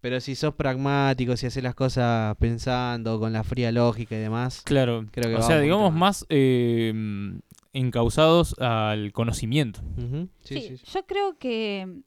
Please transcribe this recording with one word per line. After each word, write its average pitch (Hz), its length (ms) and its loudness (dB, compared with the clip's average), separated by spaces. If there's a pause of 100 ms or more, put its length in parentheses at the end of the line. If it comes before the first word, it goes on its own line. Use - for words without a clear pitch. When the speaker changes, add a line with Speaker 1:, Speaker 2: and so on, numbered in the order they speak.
Speaker 1:
Pero 123 160 -2
si 135 140 -8
sos 156 180 -2
pragmático, 135 800 0
si 127 120 -4
haces 123 160 -6
las 123 100 -4
cosas 117 640 0
pensando, 117 840 -2
con 113 140 -2
la 113 100 -2
fría 123 280 -2
lógica 117 440 0
y 110 40 -4
demás, 117 420 -4
Speaker 2:
Claro. 120 500 2
Speaker 1:
creo 120 180 -2
que 113 60 0
Speaker 2:
O 113 40 0
Speaker 1:
va 113 80 2
Speaker 2:
sea, 160 80 4
Speaker 1:
un 151 60 4
poquito - 20 2
Speaker 2:
digamos, 185 300 4
Speaker 1:
más. 160 60 0 (220)
Speaker 2:
más, - 80 -14
eh, 120 640 4 (800)
encausados 135 880 4
al 107 540 0
conocimiento. 117 680 -2 (160)
Speaker 1:
Ujú. 135 320 -6 (140)
Sí, 139 160 -8
Speaker 3:
Sí, - 80 -10
Speaker 1:
sí, 131 100 -14
sí. - 60 -20 (100)
Speaker 3:
yo 370 140 -6
creo 392 320 -4
que, 202 680 -6